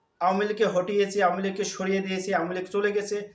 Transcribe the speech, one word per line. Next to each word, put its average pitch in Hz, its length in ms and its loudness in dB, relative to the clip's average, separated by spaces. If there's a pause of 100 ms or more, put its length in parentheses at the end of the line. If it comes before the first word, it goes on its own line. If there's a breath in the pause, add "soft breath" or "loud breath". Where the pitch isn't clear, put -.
(200)
আওয়ামী 190 260 2
লীগকে 208 200 2
হটিয়েছি, 190 560 2
আওয়ামী 185 200 2
লীগকে 196 220 -2
সরিয়ে 190 360 -2
দিয়েছি, 190 340 -2
আওয়ামী 175 200 -2
লীগ 180 120 -6
চলে 202 260 0
গেছে, 202 240 -2 (180)